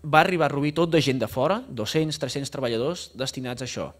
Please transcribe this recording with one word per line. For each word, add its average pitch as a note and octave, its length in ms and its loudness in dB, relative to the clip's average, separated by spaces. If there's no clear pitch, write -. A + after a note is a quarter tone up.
va D#3 220 6
arribar E3+ 240 2
a - 20 2
Rubí C#3 240 0
tot E3 160 2
de E3 80 4
gent C3+ 240 2
de G#2+ 80 0
fora, E3 300 0
dos-cents, D3+ 480 -2
tres-cents C3+ 320 -6
treballadors C3 540 -2
destinats B2+ 480 -6
a B2+ 60 -6
això G2 180 -6